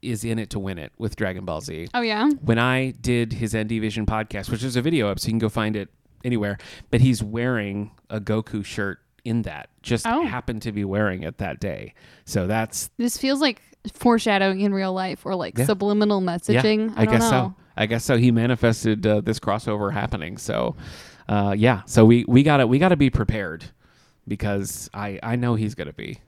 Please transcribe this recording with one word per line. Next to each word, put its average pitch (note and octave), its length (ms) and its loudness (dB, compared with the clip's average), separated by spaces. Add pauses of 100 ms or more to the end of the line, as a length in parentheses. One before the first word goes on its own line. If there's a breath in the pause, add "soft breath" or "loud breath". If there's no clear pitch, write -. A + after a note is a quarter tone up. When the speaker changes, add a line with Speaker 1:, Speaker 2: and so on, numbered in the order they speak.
Speaker 1:
is A2+ 220 -6
in A2+ 140 -2
it G#2 120 -8
to - 80 -6
win F#2+ 200 -6
it D2+ 200 -12
with A2+ 180 -6
Dragon F#2+ 280 -6
Ball D#2+ 160 -6
Z. E2 340 -10
Speaker 2:
Oh, B3 60 -2
yeah? A3+ 280 0 (120)
Speaker 1:
When A#2 180 2
I B2+ 320 0 (100)
did A#2 340 0
his G#2+ 200 -4
N G#2+ 120 -2
D A2+ 120 -2
Vision G#2+ 280 -2
podcast, G#2+ 440 -4
which A#2 120 -4
is B2+ 140 -2
a B2 60 2
video C#3+ 260 2
up, F#2+ 100 -2
so - 80 -6
you A2 60 0
can A2+ 60 2
go A2 100 0
find G#2+ 280 -2
it G2+ 120 -8 (360)
anywhere, G#2 340 -2 (320 loud breath)
but A#2+ 100 6
he's B2 220 4
wearing G#2+ 680 -4 (200)
a G#2+ 100 -4
Goku G#2+ 440 -4
shirt G2 340 -6 (260)
in A#2 180 -2
that, D#2 260 -10 (140)
just A#2+ 240 -2
Speaker 2:
Oh. B3+ 180 0
Speaker 1:
happened B2 380 -6
to A2+ 100 -8
be G2+ 120 -4
wearing F#2+ 380 -2
it D#2+ 160 -8
that F2 220 -6
day. A#1 340 -8 (300 soft breath)
So F#2 220 -2
that's A2 520 -4
Speaker 2:
This A#3+ 200 -2
feels C4+ 220 0
like C4+ 200 0 (320)
foreshadowing G3 680 2
in G3+ 120 2
real F#3+ 200 -2
life F#3 340 -6
or, F#3+ 80 -2
like, D3 240 -6
Speaker 1:
Yeah. B2+ 80 2
Speaker 2:
subliminal G#3 560 2
Speaker 1:
Yeah, F3 140 -2
Speaker 2:
messaging. G#3+ 600 2
I - 60 2
Speaker 1:
I - 20 6
Speaker 2:
don't A3 100 2
Speaker 1:
guess D#3+ 140 6
so. - 20 4
Speaker 2:
know. B2+ 240 2 (220 soft breath)
Speaker 1:
I G#2+ 100 0
guess A#2 180 -2
so. C3+ 120 4
He A#2+ 140 6
manifested, A2+ 760 2
uh, G#2+ 140 4
this G#2+ 180 -2
crossover G#2 540 -2
happening. F#2 460 -6
So, - 360 -2 (540 loud breath)
uh, G2+ 280 0
yeah. G#2+ 300 2
So A2+ 180 8
we, A#2 220 8
we B2+ 160 6
gotta, C#3+ 240 4
we B2+ 120 2
gotta F3 180 4
be C#3 140 4
prepared F#2 540 -2 (640 soft breath)
because G2+ 680 -4
I, G2+ 280 -8
I A#2 140 -2
know B2 180 0
he's G#2+ 200 -2
gonna D2 180 -10
be. - 360 -12